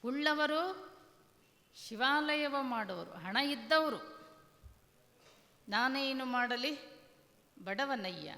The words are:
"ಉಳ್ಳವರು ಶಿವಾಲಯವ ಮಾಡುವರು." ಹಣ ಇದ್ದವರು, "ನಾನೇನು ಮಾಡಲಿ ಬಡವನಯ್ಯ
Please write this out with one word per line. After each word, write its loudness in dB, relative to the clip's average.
"ಉಳ್ಳವರು 2
ಶಿವಾಲಯವ 2
ಮಾಡುವರು." -4
ಹಣ -4
ಇದ್ದವರು, 2
"ನಾನೇನು 2
ಮಾಡಲಿ 0
ಬಡವನಯ್ಯ -4